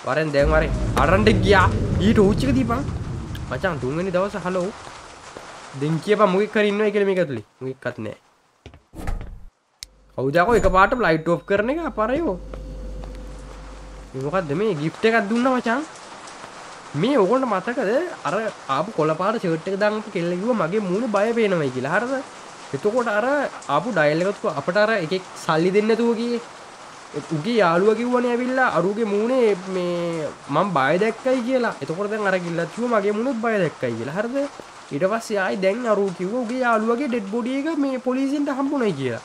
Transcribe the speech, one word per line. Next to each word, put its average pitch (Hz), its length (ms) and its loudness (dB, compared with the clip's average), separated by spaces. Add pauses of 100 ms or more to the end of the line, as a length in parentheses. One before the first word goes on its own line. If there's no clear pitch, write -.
වරෙන් 147 280 0
දැන් 143 180 4
වරෙන්. 156 220 4 (260)
අරන්ට 185 320 6 (120)
ගියා. 190 260 6 (300)
ඊට 196 200 4
ටෝච් 202 260 6
එක 262 120 2
දීපන්. 254 260 0 (640)
මචං 139 340 -2
තුන්වෙනි 156 320 -2
දවසේ 190 320 0
හලෝ. 180 240 -2 (1080)
දැන් 151 220 0
කියපන් 202 300 4
මොකෙක් 202 260 0
හරි 208 160 4
ඉන්නවයි 208 200 2
කියලා 202 180 2
මේක 185 140 2
ඇතුලේ. 127 220 -4 (120)
මොකෙක්වත් 131 420 -8
නෑ. 107 180 -8 (2000)
කවුද 135 180 0
යකෝ 175 240 6
එකපාරට 196 460 4
ලයිට් 160 280 2
ඕෆ් 165 120 -2
කරන 208 280 2
එක 339 120 -2
අපරයෝ. 247 500 -2 (1700)
මේ 135 180 -8
මොකද්ද 151 340 -2
මේ 208 200 0
ගිෆ්ට් 160 260 -4
එකක් 226 240 4
දුන්නා 247 260 2
මචං. 240 280 0 (1080)
මේ 233 240 2
ඕගොල්ලන්ට 233 340 4
මතකද 196 400 -2 (320)
අර 147 120 -2 (320)
ආපු 147 240 -2
කොළපාට 170 480 0
ෂර්ට් 160 300 -2
එක 196 100 -2
දාන්නත් 208 320 0
කෙල්ල 175 200 -2
කිව්වා 202 300 0
මගේ 180 200 0
මූණ 208 300 -2
බය 202 220 2
පේනවයි 190 420 2
කියලා. 131 180 -2
හරිද? 240 200 0 (580)
එතකොට 214 480 0
අර 233 80 0 (400)
ආපු 170 260 0
ඩයල් 160 320 4
එකත් 202 260 -2
අපට 175 320 0
අර 214 120 2
එකෙක් 185 280 -2 (120)
සල්ලි 170 360 2
දෙන්න 208 160 4
නැතුව 226 300 2
ගියේ. 233 240 -2 (680)
උගේ 160 440 -2
යාළුවා 196 400 6
කිව්වනේ 247 360 2
ඇවිල්ලා 254 400 2
අරුගේ 202 340 0
මූණේ 214 500 2 (100)
මේ 175 600 -2 (180)
මං 156 260 2
බය 139 280 4
දැක්කයි 226 420 0
කියලා. 240 360 0
එතකොට 175 340 -4
දැන් 214 160 -2
අර 190 120 2
ගිල්ලත් 170 320 -4
කිව්වා 240 220 -2
මගේ 208 180 2
මූණෙත් 226 300 -2
බය 226 160 0
දැක්කයි 147 340 0
කියලා. 117 240 -6
හරිද? 233 220 -2 (500)
ඊට 143 180 -2
පස්සේ 214 340 -2
ආයි 202 180 -2
දැන් 196 280 0
අරු 202 260 2
කිව්වා 190 320 -4
උගේ 254 180 -4
යාළුවගේ 240 480 2
ඩෙඩ් 226 180 -2
බොඩි 240 300 -2
එක 277 180 -2
මේ 269 240 0
පොලිසියෙන්ට 269 520 0
හම්බුණයි 269 420 0
කියලා. 127 320 -4